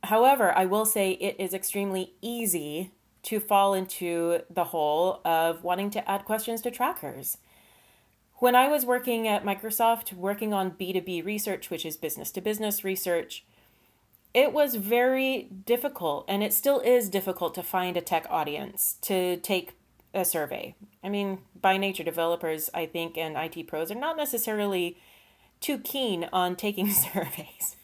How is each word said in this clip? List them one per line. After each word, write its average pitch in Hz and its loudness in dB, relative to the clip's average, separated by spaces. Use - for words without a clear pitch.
However, 233 6
I 190 6
will 208 2
say 202 2
it 196 -4
is 185 -4
extremely 190 -4
easy 185 -4
to 214 -2
fall 196 4
into 170 0
the 175 0
hole 165 0
of 165 0
wanting 185 -2
to 214 -6
add 196 -2
questions 220 -2
to 247 -2
trackers. 233 -6
When 240 4
I 262 8
was 294 2
working 247 0
at 208 0
Microsoft, 220 0
working 202 -2
on 190 0
B 185 -8
two 180 0
B 175 -6
research, 202 -4
which 160 -6
is 156 -8
business - -6
to 190 -8
business 214 -2
research, 185 -2
it 269 6
was 285 4
very 247 2
difficult, 233 0
and 202 2
it 208 0
still 277 4
is 240 6
difficult 185 -2
to 180 -8
find 180 -2
a 175 -2
tech 170 0
audience 147 -4
to 180 0
take 180 -2
a 185 0
survey. 160 -4
I 214 -8
mean, 202 -2
by 190 4
nature, 190 -2
developers, 165 -2
I 170 -4
think, 165 -6
and 160 -4
I 156 -4
T 165 -12
pros 165 -6
are 214 -6
not 311 -4
necessarily 208 -2
too 285 -2
keen 214 -2
on 180 2
taking 208 0
<laughs> - 0
surveys. - -2